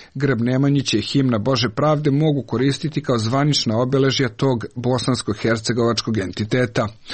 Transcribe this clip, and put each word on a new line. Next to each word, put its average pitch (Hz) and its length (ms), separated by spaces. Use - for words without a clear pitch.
grb 127 280
Nemanjića 135 560
i 104 40
himna 131 360
Bože 117 320
pravde, 147 420
mogu 143 360
koristiti 139 560
kao 123 140
zvanična 120 640
obeležja 131 480
tog 123 360
bosansko-hercegovačkog 117 1400
entiteta. 110 680